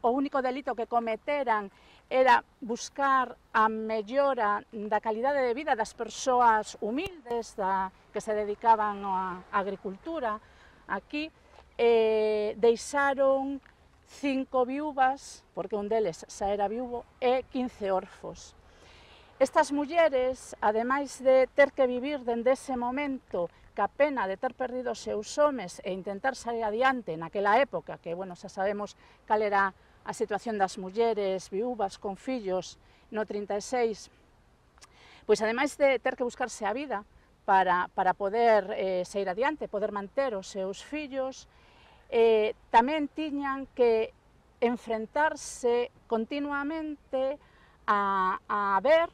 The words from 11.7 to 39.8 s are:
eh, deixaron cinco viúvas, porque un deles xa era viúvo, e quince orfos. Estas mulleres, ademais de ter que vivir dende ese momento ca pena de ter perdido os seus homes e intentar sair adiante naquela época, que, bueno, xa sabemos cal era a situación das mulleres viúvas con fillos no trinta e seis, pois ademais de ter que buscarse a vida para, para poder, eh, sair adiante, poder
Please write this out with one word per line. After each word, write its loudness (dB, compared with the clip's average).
eh, 2
deixaron 2
cinco 0
viúvas, -2
porque -6
un -4
deles -2
xa -4
era 0
viúvo, -6
e 2
quince -4
orfos. -8
Estas 2
mulleres, 0
ademais 0
de 6
ter 6
que 2
vivir -4
dende 2
ese -8
momento -4
ca 2
pena 0
de -2
ter -6
perdido -6
os -6
seus -6
homes 0
e -4
intentar -6
sair -4
adiante 0
naquela 0
época, -4
que, -8
bueno, -10
xa -16
sabemos -4
cal 4
era 2
a -8
situación -2
das 0
mulleres 0
viúvas -4
con -8
fillos -6
no -4
trinta -6
e -4
seis, -2
pois 4
ademais -2
de 4
ter -2
que -2
buscarse -8
a 0
vida -6
para, 4
para 0
poder, 2
eh, 0
sair -4
adiante, -2
poder -4